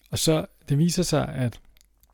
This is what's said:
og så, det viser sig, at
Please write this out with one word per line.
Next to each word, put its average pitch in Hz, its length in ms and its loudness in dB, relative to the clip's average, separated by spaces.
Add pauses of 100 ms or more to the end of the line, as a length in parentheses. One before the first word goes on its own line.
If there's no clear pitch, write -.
(120)
og - 80 -4
så, 160 260 2 (240)
det 139 80 2
viser 170 260 2
sig, 143 260 0
at 131 300 -4 (540)